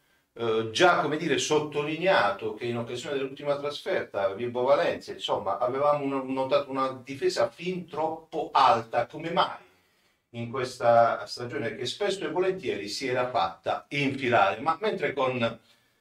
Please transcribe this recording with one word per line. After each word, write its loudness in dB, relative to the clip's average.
eh, 0
già, 6
come 0
dire, 0
sottolineato 0
che -8
in -2
occasione -6
dell'ultima -4
trasferta -4
a 0
Vibo -4
Valentia, 2
insomma, -4
avevamo 2
un-, -2
notato 2
una 0
difesa 0
fin -6
troppo -4
alta. 4
Come -10
mai 0
in -8
questa 4
stagione -6
che -6
spesso -2
e -4
volentieri -2
si -6
era 0
fatta -2
infilare? 2
Ma 0
mentre -2
con 0